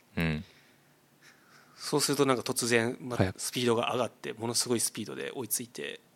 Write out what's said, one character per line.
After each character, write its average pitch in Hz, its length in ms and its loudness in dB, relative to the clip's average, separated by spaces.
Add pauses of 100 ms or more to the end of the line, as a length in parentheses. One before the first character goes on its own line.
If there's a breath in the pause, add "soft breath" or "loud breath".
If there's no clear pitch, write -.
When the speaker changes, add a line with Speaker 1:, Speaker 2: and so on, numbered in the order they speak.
(180)
Speaker 1:
う 87 40 2
ん。 78 220 0 (1300 soft breath)
Speaker 2:
そ - 200 -2
う 139 40 2
す 143 100 2
る 135 60 0
と 139 80 6
な 135 80 6
ん 120 40 2
か 107 60 -2
突 123 240 -2
然、 117 320 4
ま、 123 160 -8
Speaker 1:
早 98 160 4
く。 - 80 -10
Speaker 2:
ス - 140 -6
ピ 123 100 -2
ー - 20 4
ド 117 100 4
が 117 180 0
上 123 60 0
が 117 80 2
っ - 20 -6
て、 - 240 -8
も 110 140 -6
の 120 60 -2
す - 140 0
ご 120 80 2
い 110 60 2
ス - 100 0
ピ 110 120 -6
ー - 20 -10
ド - 100 -10
で - 180 -6
追 131 120 -6
い - 20 -8
つ - 160 -4
い 117 40 -14
て、 - 340 -10 (140)